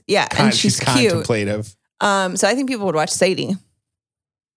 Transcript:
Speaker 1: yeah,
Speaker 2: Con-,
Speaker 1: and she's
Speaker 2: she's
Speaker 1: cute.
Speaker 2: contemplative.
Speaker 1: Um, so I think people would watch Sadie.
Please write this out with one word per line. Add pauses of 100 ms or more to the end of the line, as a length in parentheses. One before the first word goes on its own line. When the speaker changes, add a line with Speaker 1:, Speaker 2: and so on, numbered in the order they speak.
Speaker 1:
yeah,
Speaker 2:
Con-,
Speaker 1:
and
she's
Speaker 2:
she's
Speaker 1:
cute.
Speaker 2:
contemplative. (240)
Speaker 1:
Um,
so
I
think
people
would
watch
Sadie. (1000)